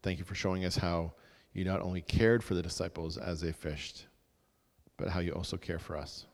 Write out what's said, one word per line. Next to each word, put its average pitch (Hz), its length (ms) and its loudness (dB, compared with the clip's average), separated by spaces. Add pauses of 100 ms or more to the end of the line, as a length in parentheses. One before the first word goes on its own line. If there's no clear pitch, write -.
Thank 90 180 0
you 90 40 -6
for 95 120 -6
showing 92 280 2
us 90 140 2
how 85 340 2 (400)
you 92 140 -2
not 95 160 0
only 90 200 -2
cared 113 420 6
for - 100 0
the 87 80 4
disciples 82 560 -4
as 82 240 -2
they 85 100 0
fished, - 540 -6 (920)
but - 140 -2
how 90 100 0
you 87 120 0
also - 260 -4
care 85 220 -4
for - 180 -8
us. - 360 -10